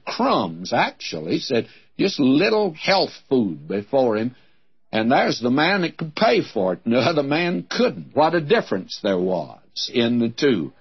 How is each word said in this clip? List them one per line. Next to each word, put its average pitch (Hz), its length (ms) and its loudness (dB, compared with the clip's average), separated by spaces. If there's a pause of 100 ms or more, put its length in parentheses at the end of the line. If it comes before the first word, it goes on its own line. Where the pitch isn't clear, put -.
crumbs, 110 680 -2
actually. 113 600 -4
He 165 60 0
said, 117 280 -2 (300)
just 196 220 -2
little 190 540 2
health 170 400 0 (160)
food 90 380 0
before 104 500 0
him. 117 180 -4 (600)
And 110 160 0
there's 185 280 2
the 120 100 0
man 165 320 2
that 165 160 -4
could 160 180 -8
pay - 280 4
for 92 300 -2
it, 87 120 -8
and 117 80 2
the 123 60 4
other 147 240 2
man 175 440 -2
couldn't. - 480 -2
What 160 200 4
a 170 60 0
difference 147 600 -2
there 98 160 0
was 85 760 -6
in 120 280 2
the 117 100 0
two. 117 520 0